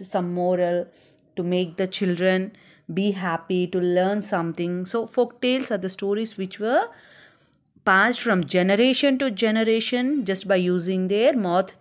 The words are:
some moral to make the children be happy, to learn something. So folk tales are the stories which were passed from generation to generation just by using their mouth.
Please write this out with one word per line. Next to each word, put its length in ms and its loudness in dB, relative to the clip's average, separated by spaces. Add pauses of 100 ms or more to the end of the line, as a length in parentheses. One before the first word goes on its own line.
some 240 -2
moral 540 0 (480)
to 80 -4
make 340 -2
the 80 -2
children 680 -2 (380)
be 200 0
happy, 560 -2
to 120 -2
learn 440 0
something. 640 -4
So 180 -4
folk 360 -2
tales 280 0
are 80 -2
the 120 -4
stories 480 -4
which 220 -8
were 300 0 (960)
passed 340 4
from 240 2
generation 760 2
to 100 0
generation 960 0
just 220 -4
by 80 4
using 520 0
their 300 2
mouth. 440 0